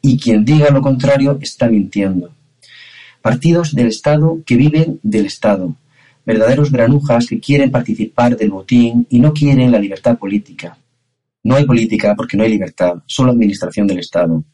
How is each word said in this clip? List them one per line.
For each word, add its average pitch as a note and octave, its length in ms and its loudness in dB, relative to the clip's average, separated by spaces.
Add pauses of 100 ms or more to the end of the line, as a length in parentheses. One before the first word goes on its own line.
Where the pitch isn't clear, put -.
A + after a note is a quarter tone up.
Y C3 160 2
quien A2 260 0
diga D3 280 4
lo C#3 100 2
contrario C3+ 580 0
está - 300 -4
mintiendo. F#2+ 640 -2 (880)
Partidos D#3 520 0
del B2 140 0
Estado D3+ 580 0
que B2 100 0
viven D3+ 460 2
del G#2 240 -2
Estado. F#2+ 500 -4 (500)
Verdaderos B2+ 460 2
granujas B2 540 2
que A#2+ 140 -6
quieren C#3 320 0
participar A#2+ 640 -2
del G#2+ 140 -2
botín A#2+ 580 0
y A#2+ 100 2
no D3+ 140 4
quieren C3+ 380 2
la A2+ 80 2
libertad G2+ 380 -2
política. G2 600 -8 (680)
No A#2+ 120 -2
hay C#3+ 100 2
política A2 500 0
porque - 220 -8
no G#2+ 60 0
hay A2+ 60 0
libertad, F2+ 480 -4 (100)
solo B2+ 240 0
administración G2+ 560 -2
del F#2 120 -4
Estado. E2+ 440 -4 (100)